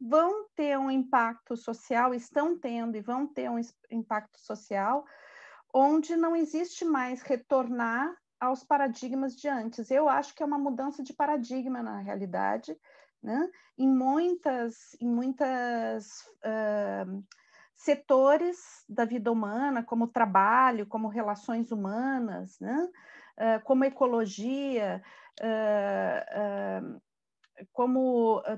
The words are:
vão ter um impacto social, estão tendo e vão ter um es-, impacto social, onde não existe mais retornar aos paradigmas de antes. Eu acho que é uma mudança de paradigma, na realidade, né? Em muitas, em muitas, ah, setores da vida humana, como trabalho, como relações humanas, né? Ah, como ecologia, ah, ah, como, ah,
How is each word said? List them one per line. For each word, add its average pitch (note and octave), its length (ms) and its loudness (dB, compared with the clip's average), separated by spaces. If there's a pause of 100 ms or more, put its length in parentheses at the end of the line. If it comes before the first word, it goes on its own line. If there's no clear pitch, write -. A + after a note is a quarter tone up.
vão E4+ 520 2
ter C#4+ 240 0
um C4+ 140 -2
impacto B3 640 0
social, A#3 580 0
estão D4 460 -2
tendo A#3 380 -4
e G#3+ 40 -8
vão A#3+ 240 -4
ter B3+ 240 -6
um A#3+ 80 -2
es-, A#3 160 -6 (160)
impacto A3 500 -6
social, G#3+ 640 -2 (680)
onde D4+ 440 4
não E4 180 2
existe E4 480 -2
mais B3+ 380 0
retornar B3 920 0 (260)
aos C4 240 -2
paradigmas C4+ 720 0
de - 120 -10
antes. A#3 440 -4
Eu C#4+ 180 4
acho C#4 260 0
que D#4+ 80 -6
é - 20 0
uma C#4+ 120 -2
mudança C#4 460 -4
de C4+ 100 -12
paradigma, C4 680 -2
na G#3+ 160 -8
realidade, G3 800 -4 (440)
né? C#4 280 -2 (280)
Em C4 100 4
muitas, C4 1120 0
em A#3+ 80 -2
muitas, A#3+ 1160 -2 (200)
ah, G#3 600 -2 (720)
setores D4 1120 2
da A3+ 160 0
vida A#3 260 -2
humana, A#3 520 -2
como A#3 240 0
trabalho, A3+ 800 4
como A3 200 -4
relações A3+ 640 -4
humanas, G#3+ 880 -4
né? C4+ 300 -2 (480)
Ah, A3 220 2
como C4 260 2
ecologia, A#3 1200 -2 (380)
ah, G#3 920 0
ah, G3+ 680 -6 (760)
como, B3 720 2
ah, G#3+ 120 -4